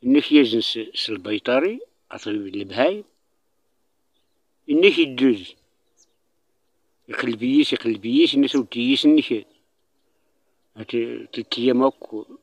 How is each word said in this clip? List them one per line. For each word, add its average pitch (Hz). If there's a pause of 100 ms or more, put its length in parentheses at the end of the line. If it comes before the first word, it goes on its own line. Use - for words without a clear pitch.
إنك 143
يزن 117
س-، 110
سلبيطاري، 117 (300)
أطريب 104
البهاي. 101 (1700)
إنك 165
يدوز. 127 (1500)
يقلبيس، 123
يقلبيس، 117
الناس 139
وديس 127
إنك. 147 (1300)
هات 110 (420)
تلت -
أيام 123
هاك 110 (160)